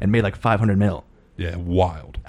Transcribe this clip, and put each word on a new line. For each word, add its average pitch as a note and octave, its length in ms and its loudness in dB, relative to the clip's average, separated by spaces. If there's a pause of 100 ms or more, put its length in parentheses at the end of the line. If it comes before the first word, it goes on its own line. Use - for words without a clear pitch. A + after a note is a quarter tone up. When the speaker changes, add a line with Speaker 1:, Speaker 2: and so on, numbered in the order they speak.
Speaker 1:
And G2 100 2
made, A2+ 120 4
like, G2 120 -2
five A2+ 240 0
hundred G#2 180 2
mil. G2 260 0 (340)
Speaker 2:
Yeah, E2+ 180 -6
wild. F2 720 -2